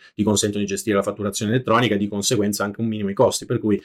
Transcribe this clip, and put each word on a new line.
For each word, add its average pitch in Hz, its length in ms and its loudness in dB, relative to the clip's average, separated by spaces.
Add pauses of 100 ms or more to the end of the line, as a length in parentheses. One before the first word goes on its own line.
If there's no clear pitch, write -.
(140)
ti - 80 0
consentono 104 420 2
di 95 60 -4
gestire 98 260 -2
la 98 60 2
fatturazione 101 500 -4
elettronica 117 440 2
e - 20 2
di 101 100 0
conseguenza 101 560 0
anche 101 180 -6
un 117 60 -2
minimo 107 220 -4
i 98 60 -6
costi, 113 320 2
per 123 100 0
cui, 104 280 2